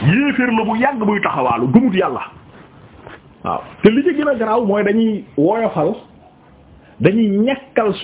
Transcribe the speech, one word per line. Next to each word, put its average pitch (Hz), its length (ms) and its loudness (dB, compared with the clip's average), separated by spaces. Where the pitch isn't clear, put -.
yéeféer 254 500 0
la 226 80 0
bu 220 140 -2
yàgg 254 260 -2
buy 208 160 0
taxawaalu, 123 520 -2
gëmut 240 220 4
Yàlla. 165 280 -2
Waaw, 85 160 -4
te 202 80 8
li 254 120 2
ci 339 120 0
gën 294 140 -2
a 277 60 0
garaaw 220 300 -2
mooy 202 200 0
dañuy 214 400 0
woyofal, 190 580 0
dañuy 208 280 2
ñàkkal 247 480 -2